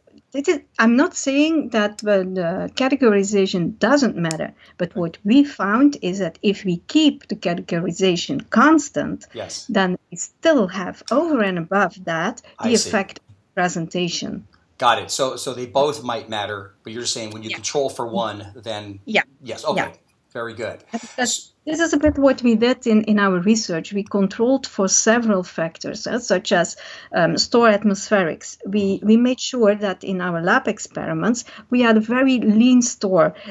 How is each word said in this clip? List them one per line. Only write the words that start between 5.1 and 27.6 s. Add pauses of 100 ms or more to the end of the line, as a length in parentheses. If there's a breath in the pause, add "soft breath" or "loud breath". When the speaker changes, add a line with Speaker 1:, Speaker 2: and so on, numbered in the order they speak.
Speaker 1:
we
found
is
that
if
we (100)
keep
the
categorization
constant,
Speaker 2:
Yes.
Speaker 1:
then (140)
we
still
have
over
and
above
that (200 soft breath)
the
Speaker 2:
I
see.
Speaker 1:
effect
of
presentation. (300)
Speaker 2:
Got
it.
So,
so
they
both
might
matter, (100)
but
you're
saying
when
you
Speaker 1:
Yeah.
Speaker 2:
control
for
one,
then
Speaker 1:
Yeah. (180)
Speaker 2:
yes.
Okay.
Speaker 1:
Yeah. (400)
Speaker 2:
Very
good.
Speaker 1:
Because
Speaker 2:
S- (160)
Speaker 1:
this
is
a
bit
what
we
did
in,
in
our
research.
We
controlled
for
several
factors,
eh,
such
as, (380 loud breath)
um,
store